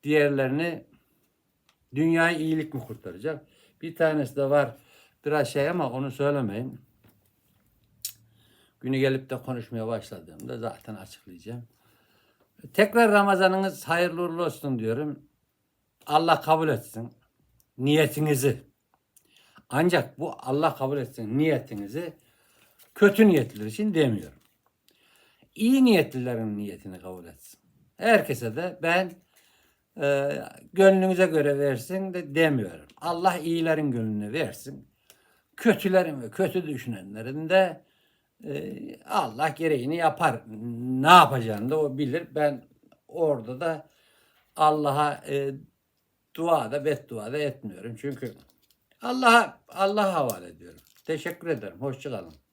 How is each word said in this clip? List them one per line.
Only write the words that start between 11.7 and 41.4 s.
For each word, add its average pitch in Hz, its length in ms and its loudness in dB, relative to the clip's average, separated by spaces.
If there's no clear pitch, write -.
Tekrar 214 380 4
Ramazanınız 190 720 2
hayırlı 170 380 -2
uğurlu 170 240 -4
olsun 139 340 -6
diyorum. 131 400 -4
Allah 156 360 2
kabul 160 280 2
etsin 120 440 -6
niyetinizi. 143 880 0
Ancak 165 500 0
bu - 200 -8
Allah 147 360 0
kabul 135 220 -4
etsin 117 400 -6
niyetinizi 143 760 -2
kötü 202 320 8
niyetliler 117 380 2
için 202 280 -4
demiyorum. 127 460 0
İyi 254 300 4
niyetlilerin 123 720 2
niyetini 92 420 -12
kabul 92 260 -14
etsin. - 340 -20
Herkese 151 580 2
de 170 280 -8
ben, 175 280 0
e, 143 300 0
gönlünüze 190 520 6
göre 143 340 2
versin 165 540 -2
de 147 220 -10
demiyorum. 139 500 0
Allah 170 360 0
iyilerin 160 540 0
gönlüne 107 420 -4
versin. 135 540 -8
Kötülerin 180 640 2
ve 110 100 -12
kötü 185 360 -2
düşünenlerin 117 840 -10
de, 180 320 2
e, - 300 -10
Allah 151 460 -2
gereğini 151 460 -2
yapar. 160 460 0
Ne 147 60 2
yapacağını 123 640 6